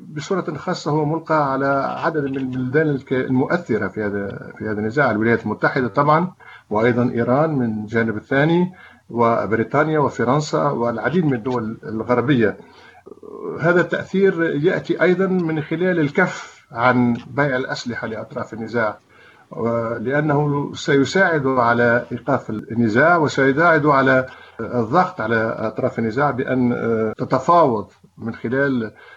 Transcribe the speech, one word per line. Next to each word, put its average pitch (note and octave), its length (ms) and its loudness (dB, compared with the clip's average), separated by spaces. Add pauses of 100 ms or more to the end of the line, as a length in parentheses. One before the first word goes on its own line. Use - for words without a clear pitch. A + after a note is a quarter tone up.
(160)
بصورة E3+ 400 -4
خاصة D#3+ 340 -6
هو D3+ 140 2
ملقى D#3 480 0
على C3+ 140 -2 (380)
عدد D#3 200 -2
من C3+ 120 -4
البلدان C3 540 -2
الك-، C3+ 220 -4
المؤثرة B2+ 760 0
في G#2+ 140 -6
هذا، G2+ 560 -6
في G#2+ 60 -8
هذا G#2 160 -4
النزاع، A#2+ 300 2
الولايات A2 320 2
المتحدة B2+ 460 -2
طبعا، D3+ 440 2 (380)
وأيضا A#2+ 400 2
إيران A#2+ 400 2
من A#2 320 -2
الجانب A2+ 340 0
الثاني، E3 560 2 (380)
وبريطانيا A#2 880 2
وفرنسا D3 720 0
والعديد A#2+ 540 0
من C#3 100 2
الدول A2+ 500 -4
الغربية. A2 720 0 (1040)
هذا F3 200 4
التأثير F#3 640 0
يأتي E3 600 -2
أيضا F3+ 240 2
من E3 360 -2
خلال E3+ 380 -2
الكف - 720 -2
عن A#2+ 440 2 (140)
بيع C3+ 260 0
الأسلحة B2+ 500 -6
لأطراف A2+ 480 -8
النزاع، A2 440 -2 (1000)
لأنه C#3+ 760 0
سيساعد D3 720 2
على A#2+ 680 2
إيقاف B2 380 -2
النزاع، A#2 680 2
وسيساعد C#3+ 680 2
على C3 400 4 (340)
الضغط A#2+ 600 0
على A2+ 160 0 (220)
أطراف A#2 400 -4
النزاع A#2+ 320 0
بأن، B2+ 420 0
آه، A2+ 460 -2
تتفاوض C3 680 2 (320)
من A2+ 160 -8
خلال، B2+ 580 -2 (240)